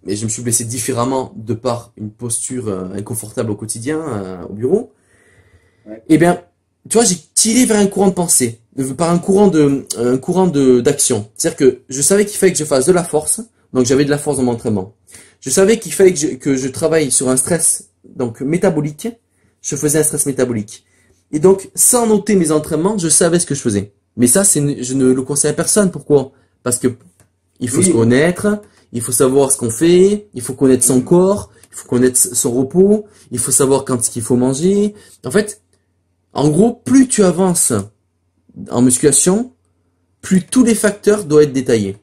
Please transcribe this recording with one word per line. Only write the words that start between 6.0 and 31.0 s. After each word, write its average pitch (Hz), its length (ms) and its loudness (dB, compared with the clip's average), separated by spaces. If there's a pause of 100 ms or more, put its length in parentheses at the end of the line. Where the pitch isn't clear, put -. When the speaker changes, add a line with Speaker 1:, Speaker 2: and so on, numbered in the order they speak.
Speaker 1:
Eh 156 100 4
bien, 175 240 2 (480)
tu - 80 0
vois, 233 80 4
j'ai 180 120 -2 (160)
tiré 233 320 2
vers 208 140 2
un 196 80 2
courant 196 200 0
de 185 60 2
pensée, 135 480 -2 (180)
euh, 131 140 -4
par 170 160 -2
un 175 80 2
courant 196 300 2
de, 143 380 2 (120)
un 123 200 0
courant 180 300 0
de, 135 320 4
d'action. 123 560 -2
C'est-à-dire - 220 -4
que 127 320 2
je 135 120 -8
savais 202 240 2
qu'il - 120 -12
fallait 185 160 2
que - 40 -4
je 156 60 -4
fasse 139 220 0
de 185 60 2
la 175 120 2
force, 156 380 -4 (320)
donc 127 120 2
j'avais 135 200 2
de 139 40 -4
la 143 100 -2
force 147 180 -4
dans 131 60 -2
mon 120 100 0
entraînement. 107 420 -6 (460)
Je - 80 -12
savais 196 280 2
qu'il 175 160 -12
fallait 185 200 4
que 147 60 -6
je, 151 80 -2
que 135 280 -2
je 131 120 -4
travaille 151 440 -2
sur 127 180 0
un 127 80 2
stress, - 520 -2 (140)
donc 120 380 -8
métabolique, 151 680 -2 (520)
je - 140 -8
faisais 147 240 0
un 151 40 2
stress 147 240 -2
métabolique. 123 580 -4 (460)
Et - 80 -2
donc, 190 340 2
sans 240 340 0
noter 214 280 2
mes 160 160 2
entraînements, 160 460 -2
je 165 120 -2
savais 170 300 0
ce - 80 -8
que 143 80 -4
je - 60 -10
faisais. 101 300 -4 (260)
Mais 123 100 2
ça, 190 160 2
c'est, 143 400 -2
je 127 100 -6
ne 131 140 2
le 131 160 2
conseille 147 280 -2
à 151 40 -4
personne. 175 360 0
Pourquoi ? 143 400 0 (320)
Parce 123 140 -4
que 120 180 -2 (680)
il 123 80 -6
faut 135 80 -2
Speaker 2:
Oui. 185 80 2
Speaker 1:
se 180 60 2
connaître, 156 680 2 (340)
il 120 60 -6
faut 120 100 -8
savoir 135 400 2
ce - 60 -2
qu'on 117 120 -4
fait, 180 640 2
il 123 80 -10
faut 127 120 -10
connaître 131 320 2
son 127 160 2